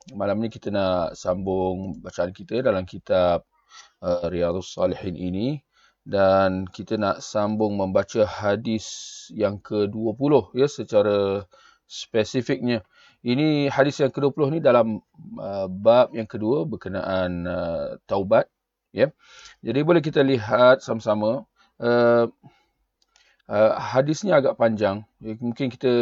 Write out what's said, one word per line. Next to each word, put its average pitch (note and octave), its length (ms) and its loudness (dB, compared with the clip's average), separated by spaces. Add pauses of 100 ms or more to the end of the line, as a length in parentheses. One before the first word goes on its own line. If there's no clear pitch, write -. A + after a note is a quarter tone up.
(160)
malam G2+ 240 -2
ni A2+ 80 -2
kita A2 240 -10
nak F#2 480 0
sambung F#2 800 -4
bacaan F2+ 320 -4
kita A2+ 320 -6
dalam F#2+ 240 0
kitab, F2+ 560 0 (560)
uh, F2 320 -4
Riyadhus F2 400 -4
Salihin F2+ 480 -4
ini. G2+ 400 -4 (480)
Dan F#2+ 640 2
kita A2 240 -8
nak G2+ 240 0
sambung G#2+ 560 -2
membaca G2 480 0
hadis G#2+ 1120 -4
yang G2+ 240 -2
kedua G#2+ 560 -4
puluh, C3+ 400 2
ya, C#3 160 2
secara G2+ 720 0 (400)
spesifiknya. A#2+ 960 -4 (400)
Ini C#3+ 480 0
hadis C#3 320 2
yang C#3 160 0
kedua C#3 160 2
puluh D3 160 0
ni D#3+ 160 -2
dalam, A#2 400 4 (320)
uh, G2 320 -6
bab A2+ 480 4
yang A2+ 80 -4
kedua A2+ 400 -2
berkenaan, F#2 800 -4
uh, E2+ 640 -6
taubat, G2 400 2 (480)
ya. B2+ 160 0 (480)
Jadi B2 240 -2
boleh E3+ 160 4
kita D3+ 240 2
lihat B2 560 4
sama-sama. A2+ 640 -2 (320)
Uh, A#2+ 560 4 (1200)
uh, G#2+ 240 4
hadis C3+ 480 -2
ni G3 80 0
agak C#3 240 4
panjang. G#2+ 480 0 (160)
Ya, A2 160 -12
mungkin A#2+ 320 -4
kita, B2 240 -2 (100)